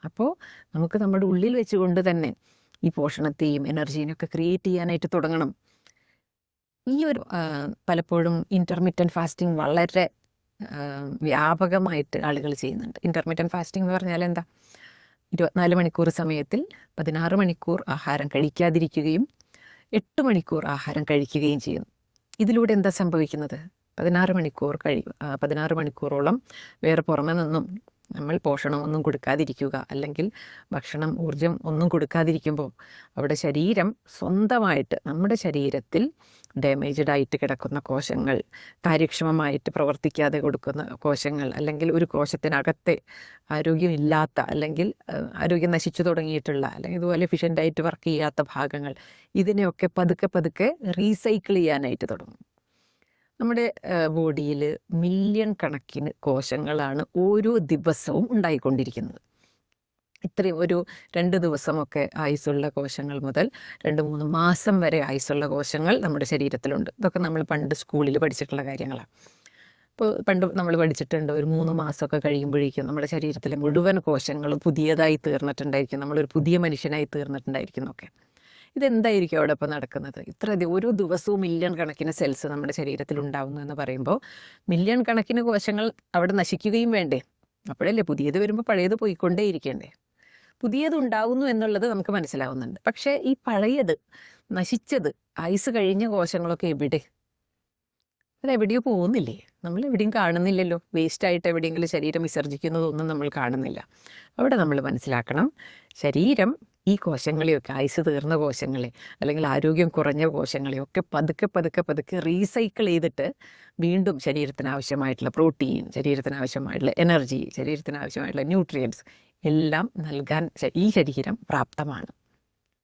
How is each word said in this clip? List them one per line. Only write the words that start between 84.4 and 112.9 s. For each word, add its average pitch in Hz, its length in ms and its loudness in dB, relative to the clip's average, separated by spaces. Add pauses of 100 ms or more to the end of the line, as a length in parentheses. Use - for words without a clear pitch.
മില്യൺ 190 340 2
കണക്കിന് 233 380 0
കോശങ്ങൾ 214 440 0 (280)
അവിടെ 180 200 4
നശിക്കുകയും 208 580 2
വേണ്ടേ? 160 280 2 (460)
അപ്പോഴല്ലേ 202 380 0
പുതിയത് 147 360 0
വരുമ്പോൾ 214 280 0
പഴയത് 190 280 2
പോയിക്കൊണ്ടേ 190 520 0
ഇരിക്കണ്ടേ? 147 420 -4 (720)
പുതിയത് 285 360 0
ഉണ്ടാവുന്നു 247 520 0
എന്നുള്ളത് 220 420 0
നമുക്ക് 202 220 -2
മനസ്സിലാവുന്നുണ്ട്. 135 760 -4
പക്ഷേ 254 260 -2 (120)
ഈ 269 100 0 (120)
പഴയത്, 214 500 0 (560)
നശിച്ചത്, 185 580 -2 (300)
ആയുസ് 185 300 -2
കഴിഞ്ഞ 202 380 2
കോശങ്ങളൊക്കെ 170 600 -2
എവിടെ? 147 340 0 (1400)
അതെവിടെയോ 233 360 2
പോകുന്നില്ലേ? 190 580 0 (240)
നമ്മൾ 175 240 -4
എവിടെയും 220 280 2
കാണുന്നില്ലല്ലോ. 180 640 2 (160)
വേസ്റ്റായിട്ട് 170 560 0
എവിടെയെങ്കിലും 165 400 0
ശരീരം 156 340 0
വിസർജിക്കുന്നതൊന്നും 156 840 -2
നമ്മൾ 156 220 -2
കാണുന്നില്ല. 131 500 -4 (560)
അവിടെ 254 200 4
നമ്മൾ 151 260 2
മനസ്സിലാക്കണം, 131 640 0 (500)
ശരീരം 196 540 4 (360)
ഈ 196 80 6
കോശങ്ങളെയൊക്കെ, 156 800 0
ആയുസ് 135 280 0
തീർന്ന 151 340 0
കോശങ്ങളെ, 135 540 -2 (260)
അല്ലെങ്കിൽ 147 320 0
ആരോഗ്യം 156 420 4
കുറഞ്ഞ 147 360 0
കോശങ്ങളെയൊക്കെ 139 760 -2 (100)
പതുക്കെ 156 360 0
പതുക്കെ 175 340 0
പതുക്കെ 160 380 -4
റീസൈക്കിൾ 196 640 0
ചെയ്തിട്ട് 165 400 0 (540)